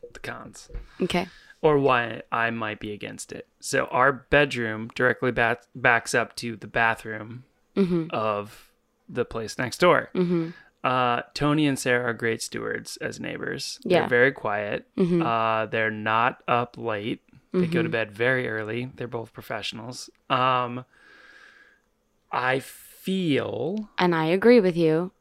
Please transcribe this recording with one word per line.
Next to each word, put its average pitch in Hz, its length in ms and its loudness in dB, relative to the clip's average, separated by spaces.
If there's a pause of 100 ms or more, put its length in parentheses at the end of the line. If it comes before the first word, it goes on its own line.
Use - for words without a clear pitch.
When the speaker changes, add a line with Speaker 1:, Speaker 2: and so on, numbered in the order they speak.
(120)
Speaker 1:
the - 80 -18
cons. - 500 -14 (300)
Speaker 2:
Okay. 180 260 -2 (340)
Speaker 1:
Or 151 180 6
why 120 440 2 (100)
I 117 180 0
might 110 300 -6
be 107 120 -8
against 104 400 -12
it. - 140 -14 (140)
So - 260 -2
our 131 260 4
bedroom 120 800 0
directly 127 380 2
back, 117 300 0 (120)
backs 120 400 2
up 117 220 0
to 117 200 -8
the 101 100 -14
bathroom 113 800 -2 (320)
Speaker 2:
Mm-hmm. 175 340 0
Speaker 1:
of 107 640 -4 (360)
the 120 160 -2
place 113 320 -8
next 123 220 -4
door. 165 340 6
Speaker 2:
Mm-hmm. 175 360 0 (340)
Speaker 1:
Uh, 127 400 0 (100)
Tony 151 320 2
and 139 140 0
Sarah 123 320 0
are - 20 -2
great 113 300 -2
stewards 110 540 -8
as - 240 -8
neighbors. - 640 -8
They're 180 180 4
Speaker 2:
Yeah. - 60 -2
Speaker 1:
very 127 240 4
quiet. 104 540 -6 (100)
Speaker 2:
Mm-hmm. 175 260 2
Speaker 1:
Uh, 113 440 0
they're 110 260 0
not 110 560 0
up 120 280 0
late. 113 440 -4 (320)
They 185 140 2
go 165 160 0
to - 20 0
Speaker 2:
Mm-hmm. 165 80 -4
Speaker 1:
bed 110 180 -2
very 123 380 0
early. 113 480 -6
They're 123 100 -8
both 117 260 -10
professionals. 113 760 -10 (180)
Um, 127 560 0 (1500)
I 127 260 0
feel 156 1400 -2
Speaker 2:
And 175 160 2
I 160 120 0
agree 196 360 8
with 185 160 2
you. 165 440 2